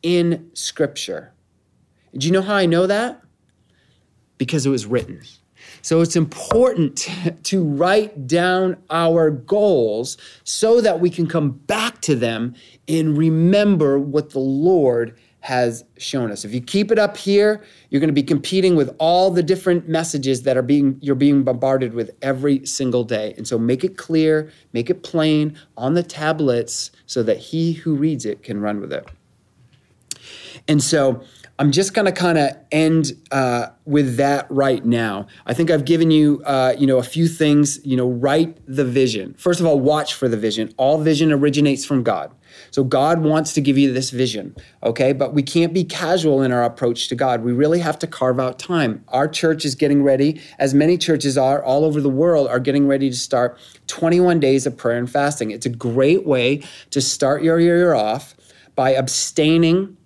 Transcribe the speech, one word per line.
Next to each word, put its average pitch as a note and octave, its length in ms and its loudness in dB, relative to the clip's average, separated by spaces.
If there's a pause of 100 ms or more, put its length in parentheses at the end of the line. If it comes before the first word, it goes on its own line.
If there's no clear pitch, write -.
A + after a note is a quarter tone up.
in E3+ 500 0
Scripture. - 800 -6 (800)
Do C3+ 120 -4
you E3+ 40 2
know F#3+ 120 2
how G#3 100 -4
I F#3+ 140 2
know E3+ 180 2
that? G#3 380 -2 (1120)
Because C3+ 300 -2
it - 20 2
was A#2 160 -2
written. G2+ 380 -6 (580)
So E3 200 2
it's E3 140 0
important E3+ 840 0
<laughs> - 0 -
to, F3 340 -6
to F#3 320 -4
write E3 640 0
down F#3 500 0 (140)
our E3 400 2
goals C3 840 0 (280)
so A#3 380 2
that F#3 180 0
we F3+ 100 2
can E3+ 160 -2
come D3+ 280 -2
back A3 480 -6
to D3+ 140 0
them A#2 380 -4 (340)
and D#3 300 0
remember D#3+ 800 2
what C#3+ 320 -2
the C3+ 100 -6
Lord C3+ 760 0 (260)
has A#2+ 400 -2 (140)
shown A#2+ 340 -6
us. G2+ 140 -12
If G#2+ 80 -10
you B2 80 -6
keep G3+ 300 -2
it A3 80 2
up G#3 180 0
here, G#3 460 0 (260)
you're C#3 100 0
gonna D#3 140 2
be C#3 80 2
competing F3 540 0
with C#3 240 0
all F3+ 320 2
the F3 100 0
different F3 480 -2
messages C#3 540 -2
that C3 120 0
are C3 60 2
being, C3+ 400 0
you're C#3 140 -2
being C#3 260 4
bombarded C3 540 0
with B2 160 -6 (100)
every C3+ 420 -2
single B2 400 -2
day. G#2+ 340 -6
And A2 100 -12
so A#2+ 100 -4
make B2+ 260 0
it F#3 140 -4
clear, D#3 540 0 (200)
make A#2 200 -4
it - 100 -4
plain D#3 560 -2 (200)
on C3 180 -2
the F3 80 0
tablets D3+ 880 -4 (160)
so A#2+ 160 -4
that A2+ 160 0
he E3 340 -2
who D#3+ 220 -4
reads C#3+ 280 -2
it - 200 -8
can G#2 180 -8
run G#2 180 -4
with C#2+ 140 -10
it. - 160 -12 (1600)
And D3 160 2
so C3+ 400 0 (340)
I'm D3 140 2
just F#3+ 220 0
gonna G3+ 180 2
kinda E3 480 0 (120)
end, D#3+ 420 2 (180)
uh, B2 360 0 (180)
with C#3+ 320 0
that C#3 320 0
right C3+ 360 0
now. A2+ 400 -2 (220)
I B2 80 -4
think E3 160 0
I've D3 140 2
given E3 260 2
you, D3+ 340 4
uh, C3 320 0
you C#3 100 2
know, C3 100 4
a A#2+ 60 2
few E3 240 0
things, D3 560 2
you C3 140 -2
know, B2 120 0
write C#3+ 480 0 (100)
the C3+ 180 -2
vision. A#2+ 520 0
First F3 220 0
of E3+ 60 2
all, D3 140 4
watch D3+ 340 0
for C3+ 140 -2
the A2+ 100 0
vision. G#2+ 400 -4
All C#3+ 220 2
vision D#3 320 2
originates C#3+ 520 2
from C3 200 -2
God. F#2 280 -4 (400)
So C#3 120 0
God D3 380 2
wants D#3 320 0
to D3+ 80 0
give C3+ 160 2
you C#3 160 4
this B2+ 160 -4
vision, A2 460 -4 (280)
okay? B2+ 300 0
But C3+ 200 -2
we D3 80 2
can't E3 320 0
be F#3 100 0
casual D#3+ 580 0
in B2+ 100 2
our A#2+ 120 2
approach A#2+ 460 -2
to B2 60 -4
God. A#2+ 280 -2
We A#2+ 100 -2
really D3+ 260 2
have D#3 200 -4
to E3+ 80 -6
carve C3 320 -2
out B2+ 200 -4
time. C#3 480 -2
Our C#3 200 0
church D#3+ 360 -2
is C3+ 120 -4
getting C#3+ 280 2
ready, C#3 380 2 (180)
as C3+ 140 0
many D#3+ 240 4
churches C#3+ 400 0
are C3+ 260 2
all C#3 220 2
over D3+ 160 0
the C#3 80 0
world, C#3+ 380 2
are B2 120 0
getting C#3 280 2
ready C#3 220 0
to B2 60 -6
start B2 420 -2 (300)
twenty-one E3+ 520 2
days C3+ 260 2
of B2 100 -4
prayer A#2 220 -2
and A#2+ 120 -4
fasting. C#3+ 420 -2
It's A#2 140 -10
a B2 40 -2
great C3 560 0
way C3+ 360 0 (280)
to C#3 100 -2
start C#3 420 -2
your E3 180 2
year E3+ 340 4
off A2 420 -2 (400)
by C3 200 2
abstaining E3 1000 0 (100)